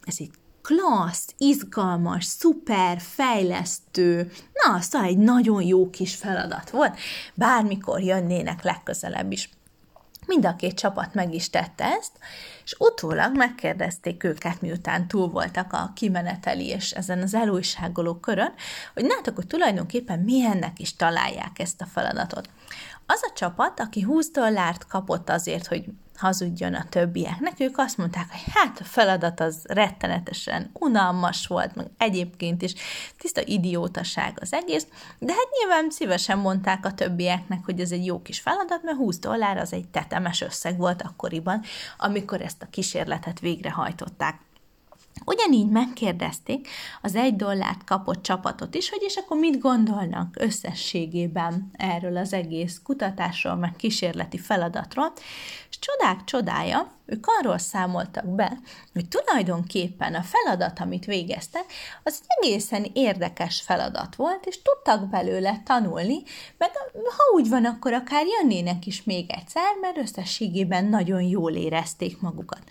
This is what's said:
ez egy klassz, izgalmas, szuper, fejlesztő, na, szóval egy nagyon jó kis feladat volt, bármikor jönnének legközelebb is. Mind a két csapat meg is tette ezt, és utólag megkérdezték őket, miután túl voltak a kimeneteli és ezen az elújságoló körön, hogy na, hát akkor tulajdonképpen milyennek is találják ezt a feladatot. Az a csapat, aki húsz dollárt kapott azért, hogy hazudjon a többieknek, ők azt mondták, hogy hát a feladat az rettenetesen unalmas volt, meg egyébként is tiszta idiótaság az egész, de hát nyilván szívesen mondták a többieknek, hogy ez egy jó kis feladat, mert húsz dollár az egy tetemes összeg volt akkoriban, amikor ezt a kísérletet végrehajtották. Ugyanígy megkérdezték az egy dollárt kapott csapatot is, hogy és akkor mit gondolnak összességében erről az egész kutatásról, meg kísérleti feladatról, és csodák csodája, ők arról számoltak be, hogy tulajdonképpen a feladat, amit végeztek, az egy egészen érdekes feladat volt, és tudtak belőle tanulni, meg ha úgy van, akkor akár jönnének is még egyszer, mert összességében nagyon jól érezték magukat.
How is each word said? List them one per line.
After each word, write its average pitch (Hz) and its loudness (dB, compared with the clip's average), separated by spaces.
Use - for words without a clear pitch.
ez - -8
egy - -10
klassz, 254 2
izgalmas, 185 2
szuper, 190 2
fejlesztő, 180 2
na, 190 6
szóval 202 2
egy 180 4
nagyon 220 8
jó 185 6
kis 185 -4
feladat 180 -4
volt, 254 4
bármikor 214 2
jönnének 180 0
legközelebb - -4
is. - -6
Mind 330 4
a 170 2
két 180 -2
csapat - -2
meg 180 0
is 170 -4
tette 170 -2
ezt, 370 -2
és - -10
utólag 226 4
megkérdezték 175 0
őket, 175 -2
miután 175 -2
túl 185 2
voltak 175 -2
a - -2
kimeneteli 175 -2
és - -4
ezen 180 -4
az 190 -2
elújságoló 175 0
körön, 220 -2
hogy - -4
na, 320 4
hát - -4
akkor 185 -4
tulajdonképpen 196 0
milyennek 202 2
is - -8
találják - 0
ezt - -6
a 175 -8
feladatot. - -4
Az - 2
a - -4
csapat, 185 -2
aki 220 -4
húsz 311 2
dollárt 196 2
kapott 185 -4
azért, 170 -2
hogy 175 -2
hazudjon 180 0
a 170 -4
többieknek, 175 0
ők 262 0
azt 262 0
mondták, 175 -4
hogy - -10
hát 359 2
a - -12
feladat 180 2
az 160 0
rettenetesen 190 -2
unalmas 185 2
volt, 185 -2
meg - -8
egyébként 175 0
is 180 -4
tiszta - -4
idiótaság 175 -2
az - -6
egész, 339 -2
de 247 -2
hát 480 2
nyilván 339 4
szívesen 190 0
mondták 190 0
a 196 -2
többieknek, 180 -2
hogy 180 -2
ez 175 -2
egy 180 -2
jó 180 -2
kis - -10
feladat, 349 -2
mert 320 -2
húsz 202 0
dollár 208 0
az 175 -4
egy 180 -6
tetemes 170 -2
összeg - -4
volt 175 0
akkoriban, 175 -4
amikor 202 -2
ezt - -10
a - -16
kísérletet 165 -4
végrehajtották. 160 -4
Ugyanígy 302 6
megkérdezték 226 0
az 190 -2
egy 240 4
dollárt 196 0
kapott 190 -2
csapatot - -2
is, 349 -2
hogy 415 -4
és 392 -2
akkor 370 -2
mit 311 4
gondolnak 202 2
összességében 175 -2
erről 180 -2
az 190 -2
egész 170 -4
kutatásról, 190 -2
meg 175 -2
kísérleti 175 -2
feladatról, 190 -2
és - -14
csodák 214 0
csodája, 175 -2
ők - -8
arról 196 0
számoltak 180 -4
be, 196 0
hogy 175 -4
tulajdonképpen 175 0
a 175 -2
feladat, 185 0
amit 180 -4
végeztek, 185 -4
az - -2
egy 571 2
egészen 208 0
érdekes 180 0
feladat - -2
volt, 349 -2
és 370 -8
tudtak 220 4
belőle 190 0
tanulni, 220 2
meg 349 2
ha 480 6
úgy 247 6
van, 233 4
akkor 240 0
akár 277 2
jönnének 180 2
is 202 -8
még 180 -2
egyszer, 359 -2
mert 359 -4
összességében 190 -2
nagyon 190 2
jól 180 2
érezték 165 -4
magukat. 170 -6